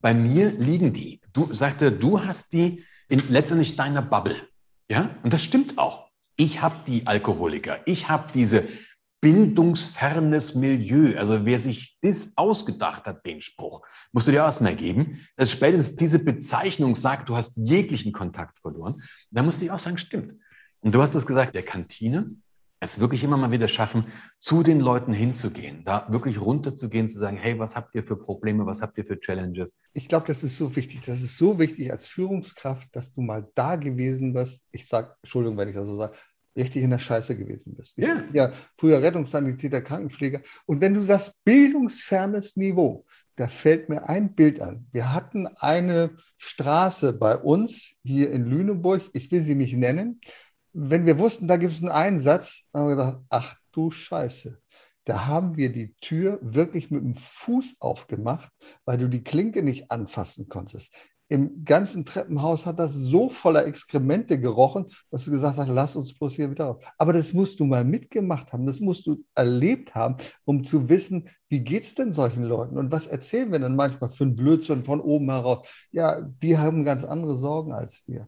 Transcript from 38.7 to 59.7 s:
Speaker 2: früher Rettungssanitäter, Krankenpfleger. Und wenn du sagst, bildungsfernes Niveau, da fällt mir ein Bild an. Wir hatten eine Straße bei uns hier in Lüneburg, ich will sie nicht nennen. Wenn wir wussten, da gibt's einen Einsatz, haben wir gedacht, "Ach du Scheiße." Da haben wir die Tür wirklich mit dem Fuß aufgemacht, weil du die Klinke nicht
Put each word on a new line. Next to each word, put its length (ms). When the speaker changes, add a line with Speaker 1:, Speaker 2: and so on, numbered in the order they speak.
Speaker 2:
früher 260
Rettungssanitäter, 760
Krankenpfleger. 600
Und 140
wenn 140
du 80
sagst, 420
bildungsfernes 1120
Niveau, 480
da 120
fällt 400
mir 200
ein 260
Bild 260
an. 320
Wir 200
hatten 360
eine 520
Straße 760
bei 220
uns 580
hier 260
in 140
Lüneburg, 580
ich 200
will 100
sie 140
nicht 200
nennen. 440
Wenn 340
wir 120
wussten, 300
da 80
gibt's 240
einen 100
Einsatz, 840
haben 160
wir 80
gedacht, 220
"Ach 280
du 180
Scheiße." 680
Da 220
haben 300
wir 140
die 300
Tür 420
wirklich 480
mit 120
dem 120
Fuß 640
aufgemacht, 720
weil 140
du 100
die 140
Klinke 400
nicht 280